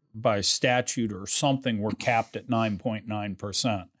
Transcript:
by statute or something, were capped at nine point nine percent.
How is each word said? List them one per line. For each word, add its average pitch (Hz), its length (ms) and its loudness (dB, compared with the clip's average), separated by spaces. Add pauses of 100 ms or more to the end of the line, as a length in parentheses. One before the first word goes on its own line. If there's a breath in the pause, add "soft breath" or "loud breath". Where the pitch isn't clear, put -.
(140)
by 110 280 2
statute 123 720 2
or 98 140 -10
something, 135 520 0
were 104 120 0
capped 113 440 0
at 107 140 -8
nine 113 300 0
point 110 280 -6
nine 104 280 -4
percent. 101 540 -2 (120)